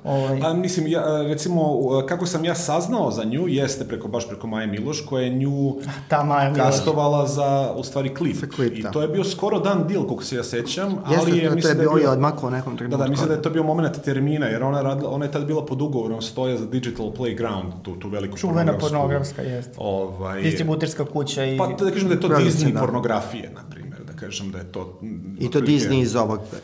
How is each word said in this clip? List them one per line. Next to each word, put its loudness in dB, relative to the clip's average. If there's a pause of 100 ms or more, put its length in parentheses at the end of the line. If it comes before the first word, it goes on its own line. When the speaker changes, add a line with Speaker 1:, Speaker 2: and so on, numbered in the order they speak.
Speaker 1:
ovaj 0
Speaker 2:
Pa 2
mislim, 0
ja, 6 (200)
recimo, 2
u, 4
kako 0
sam 0
ja 2
saznao 0
za -2
nju, 0
jeste 0
preko, -6
baš -4
preko -10
Maje -4
Miloš, -4
koja -2
je -2
nju 2
Speaker 1:
A, -6 (180)
ta 4
Maja 4
Miloš. 2
Speaker 2:
kastovala 4
za, 2
u -4
stvari, -4
klip. 0
Speaker 3:
Za -4
klip, 0
Speaker 2:
I -6
Speaker 3:
da. -4
Speaker 2:
to 0
je 2
bio 0
skoro 0
dan 2
deal, 0
koliko -4
se -4
ja -2
sećam, -2
Speaker 3:
Jeste, 0
Speaker 2:
ali 4
je, 2
Speaker 3:
to, 4
to 2
Speaker 2:
mislim 4
Speaker 3:
je 4
Speaker 2:
da 4
je 6
Speaker 3:
bilo 6
i 6
Speaker 2:
bio 6
Speaker 3:
odmaklo 0
u -2
nekom -4
trenutku. -2
Speaker 2:
Da, 2
da, 0
mislim 0
da 2
je -2
to 0
bio 2
moment 0
termina, 0
jer 0
ona 0
je 0
radila, -2
ona -2
je -4
tad -2
bila -2
pod -2
ugovorom, -2
Stoja -2
za -4
Digital -4
Playground, -4
tu, -10
tu -10
veliku -6
Speaker 1:
Čuvena 0
Speaker 2:
pornografsku, 2
Speaker 1:
pornografska, 0
jeste. -8
Speaker 2:
ovaj, -4
Speaker 1:
Distributerska 0
kuća -2
i -2
Speaker 2:
Pa 0
to -2
da 2
kažem 0
da 4
je 0
to 0
Speaker 3:
Produkcija, 6
Speaker 2:
Disney 4
Speaker 3:
da. 0
Speaker 2:
pornografije, -2
na -16
primer, -14
da -16
kažem -10
da -8
je -10
to, -10
mm, -10
Speaker 3:
I -2
to 2
Speaker 2:
otprilike 4
Speaker 3:
Disney 2
iz 2
ovog... 0 (240)